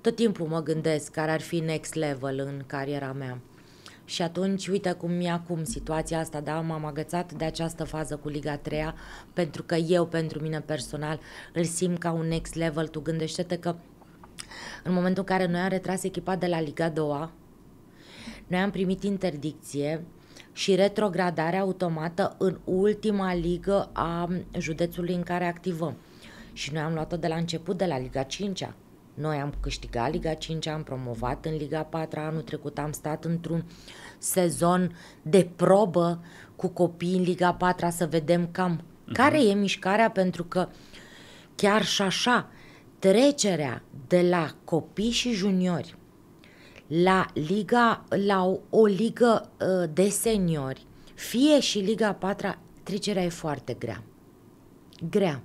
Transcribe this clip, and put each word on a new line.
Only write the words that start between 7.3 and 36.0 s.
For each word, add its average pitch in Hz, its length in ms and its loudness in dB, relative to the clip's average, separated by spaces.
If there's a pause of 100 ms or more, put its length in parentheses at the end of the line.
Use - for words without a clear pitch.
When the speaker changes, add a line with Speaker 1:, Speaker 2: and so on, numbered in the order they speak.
Speaker 1:
de 147 120 -4
această 160 400 -4
fază 151 320 -6
cu 147 120 -8
Liga 147 280 -4
treia, 156 380 -4 (380)
pentru 170 300 -2
că - 120 -2
eu, 170 320 4
pentru 160 360 -2
mine 156 180 -4
personal, 151 600 -6 (320)
îl 170 120 0
simt 175 340 0
ca 170 140 -2
un 165 160 0
next 165 260 -4
level. 160 320 0
Tu 156 140 -8
gândește-te 160 580 -4
că 175 160 -4 (1080)
în 180 80 0
momentul 185 360 2
în 190 80 2
care 185 140 2
noi 175 100 0
am 185 80 0
retras 190 360 -2
echipa 185 320 -4
de 180 100 -2
la 170 140 0
Liga 160 280 -2
doua, 156 420 -2 (1160)
noi 180 140 0
am 202 100 0
primit 190 320 -2
interdicție 160 1000 -4 (480)
și - 220 2
retrogradare 180 840 2
automată 180 840 -2
în 190 260 0
ultima 196 720 0
ligă 175 580 0
a 170 360 -2 (300)
județului 170 560 -2
în 175 80 -2
care 175 240 -2
activăm. 170 480 -4 (580)
Și - 200 -8
noi 156 100 -2
am 160 120 -2
luat-o 160 220 -4
de 170 100 -4
la 160 80 0
început, 170 440 -4
de 190 60 0
la 151 140 0
Liga 127 240 -4
cincea. 180 520 -6 (400)
Noi 151 220 -2
am 143 240 -4
câștigat 123 520 -4
Liga 165 200 -2
cincea, 160 420 -6
am 156 80 -6
promovat 123 600 -6
în 156 120 -4
Liga 156 260 -4
patra, 156 440 -6
anul 156 140 -4
trecut - 380 -8
am 147 140 -4
stat 156 320 -6
într-un 165 400 -2 (540)
sezon 175 800 2 (260)
de 170 340 6
probă 175 640 6 (340)